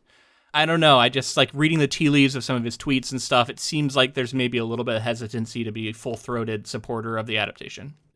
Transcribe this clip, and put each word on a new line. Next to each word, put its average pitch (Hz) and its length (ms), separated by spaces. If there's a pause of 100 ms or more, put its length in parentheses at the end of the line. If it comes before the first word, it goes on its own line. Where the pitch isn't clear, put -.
(520)
I 151 140
don't 165 140
know. 147 180
I 120 100
just, 131 280
like, 135 180
reading 156 240
the 143 100
tea 147 220
leaves 139 240
of 123 100
some 131 120
of 117 80
his 117 120
tweets 131 360
and 127 80
stuff, 123 280
it 131 100
seems 147 380
like 131 180
there's 127 200
maybe 123 240
a 113 60
little 117 200
bit 120 120
of 107 60
hesitancy 117 640
to 107 80
be 110 160
a 107 60
full-throated 113 720
supporter 113 500
of 110 100
the 110 120
adaptation. - 560 (220)